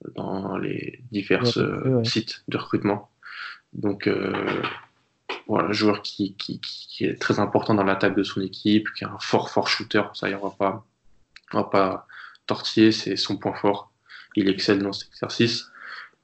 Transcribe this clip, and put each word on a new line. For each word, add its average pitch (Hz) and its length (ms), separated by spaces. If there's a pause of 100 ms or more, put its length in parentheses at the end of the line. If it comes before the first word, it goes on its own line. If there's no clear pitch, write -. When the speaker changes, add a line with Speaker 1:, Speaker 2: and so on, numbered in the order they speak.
(140)
Speaker 1:
dans 98 420
les - 440 (120)
diverses, 104 440
Speaker 2:
Ouais, - 60
Speaker 1:
euh, 101 360
Speaker 2:
ouais. 113 60
Speaker 1:
sites - 440
de - 80
recrutement. - 540 (640)
Donc, 101 340
euh, 98 260 (1120)
voilà, 101 260
joueur 104 300
qui, - 340
qui, - 240
qui, - 280
qui - 160
est - 160
très 107 180
important 104 360
dans 98 100
l'attaque 98 320
de 101 60
son - 180
équipe, 104 540
qui - 100
est - 20
un 101 140
fort, - 300
fort - 180
shooter. 107 340 (120)
Ça, 101 140
y, 98 60
on 98 140
va 95 100
pas, 101 280 (680)
on 104 60
va 101 60
pas 95 420 (400)
tortiller, - 460
c'est 101 240
son - 200
point 95 180
fort. - 380 (440)
Il 98 120
excelle 98 340
dans 98 100
cet - 160
exercice. - 580 (580)